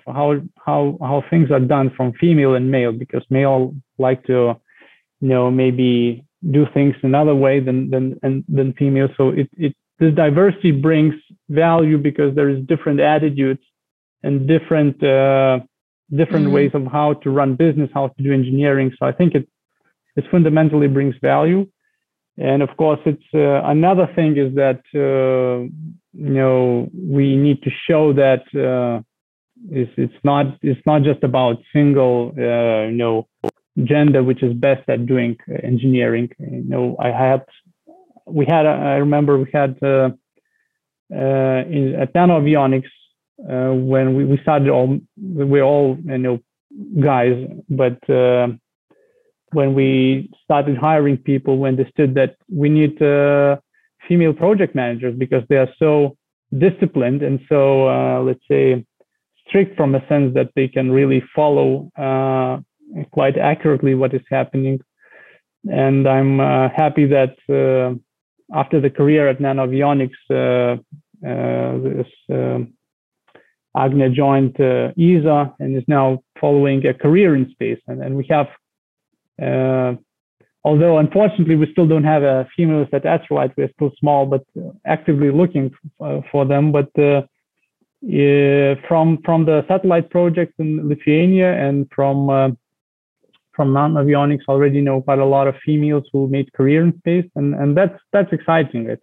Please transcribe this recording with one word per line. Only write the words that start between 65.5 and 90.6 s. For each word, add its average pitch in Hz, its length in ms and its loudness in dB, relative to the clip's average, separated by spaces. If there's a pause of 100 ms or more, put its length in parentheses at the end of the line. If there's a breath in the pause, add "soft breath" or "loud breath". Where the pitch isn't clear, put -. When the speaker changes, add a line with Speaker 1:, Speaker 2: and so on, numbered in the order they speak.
Speaker 1:
And 135 360 0
I'm, 135 340 2
uh, 135 340 0
happy 151 320 0
that, 135 300 0 (120)
uh, 131 480 0 (580)
after 147 260 0
the 135 100 0
career 147 380 2
at 127 100 -2
Nanoavionics, 135 720 -2 (200)
uh, 123 460 0 (500)
uh, 123 520 -4
this, 131 280 -6 (240)
uh, 127 280 -4 (1160 soft breath)
Agne 135 400 2
joined, 135 460 0
uh, 127 380 0
esa 151 600 2
and 135 180 -6
is 123 120 -6
now 135 340 0 (160)
following 139 480 2
a 131 60 2
career 165 420 2
in 131 160 0
space. 117 360 -6
And, 131 160 -12
and 135 140 -6
we 135 120 -6
have, 147 200 0 (920)
uh, 131 540 -2 (720)
although 156 340 2
unfortunately 170 560 2
we 151 160 0
still 170 160 2
don't 156 160 2
have 151 220 2
a 131 320 0
female 156 360 0
at 139 120 -2
Astrolight, 147 520 -2
we're 139 180 -4
still 143 260 -4
small, 143 260 2
but, 135 160 -2 (140)
uh, 165 140 -14 (140)
actively 147 460 0
looking 156 360 0
f-, 135 240 -14 (100)
uh, 147 200 -8 (120)
for 143 120 0
them. 143 280 2
But, 143 160 0 (100)
uh, 143 240 2 (800)
uh, 143 720 2 (140)
from, 160 360 2
from 165 200 2
the 151 240 2
satellite 185 420 0
project 175 480 0
in 151 300 -4